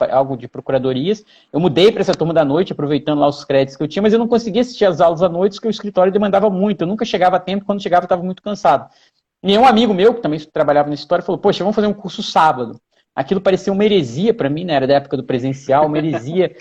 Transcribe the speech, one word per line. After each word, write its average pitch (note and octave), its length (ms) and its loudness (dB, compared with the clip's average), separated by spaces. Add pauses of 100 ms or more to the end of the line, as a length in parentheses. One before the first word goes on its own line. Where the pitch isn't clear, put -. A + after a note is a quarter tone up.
(120)
algo C3+ 240 0
de A#2+ 120 -12
procuradorias. C3 760 -4 (300)
Eu D3 60 -2
mudei F3 320 4
pra - 100 -4
essa F#3 120 0
turma D#3+ 200 -2
da D#3+ 100 4
noite, D#3 300 0
aproveitando D3 460 -2
lá C#3+ 80 2
os - 180 -4
créditos C3+ 320 0
que D#3+ 60 -4
eu D3 40 -4
tinha, G3 160 -4
mas G#3+ 100 4
eu A3+ 60 4
não A#3 80 -2
conseguia A3+ 340 0
assistir A#3 240 -2
às E3 140 2
aulas E3+ 240 2
à F#3 60 2
noite, F#3+ 240 -2
porque - 140 -8
o G#3+ 40 -2
escritório G3 400 0
demandava G3+ 380 2
muito. F#3+ 320 -2
Eu E3 60 -2
nunca A3 180 -4
chegava F3+ 320 2
a - 20 2
tempo, G3 260 -6
quando G3+ 160 -4
chegava F3+ 220 0
eu F#3 60 -8
tava F3+ 140 0
muito F#3 200 -8
cansado. E3+ 460 0 (540)
E G3 140 2
um A#3+ 80 6
amigo A3+ 280 4
meu, G#3+ 220 4
que - 60 -12
também D3+ 180 -4
trabalhava D3 500 0
nesse D3 120 -6
escritório, F3 220 -2
falou, F3 160 -4
"Poxa, G3 240 0
vamos G#3+ 120 0
fazer G#3 120 2
um G3+ 60 0
curso G3+ 280 -12
sábado." B2 560 0 (380)
Aquilo F#3+ 240 -2
parecia F#3+ 320 0
uma G3 140 2
heresia F#3 480 0
pra C#3 160 -2
mim, D#3+ 160 -6
né? E3+ 80 -4
Era C3 140 0
da C#3 80 4
época C#3 200 -2
do B2+ 80 -4
presencial, C3+ 640 0
uma D3+ 120 -2
heresia, D#3 640 -4